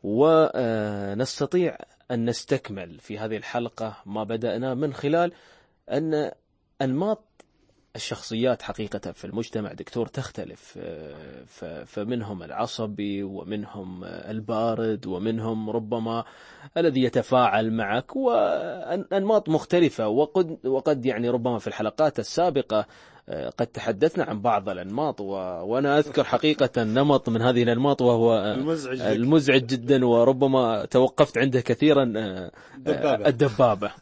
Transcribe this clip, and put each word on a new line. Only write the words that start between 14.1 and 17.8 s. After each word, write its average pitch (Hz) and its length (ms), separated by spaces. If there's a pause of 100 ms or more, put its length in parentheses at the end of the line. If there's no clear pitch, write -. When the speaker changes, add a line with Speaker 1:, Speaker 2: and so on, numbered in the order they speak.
Speaker 1:
البارد، 110 760
ومنهم 110 600
ربما 113 540 (540)
الذي 143 260
يتفاعل 113 680
معك، 113 420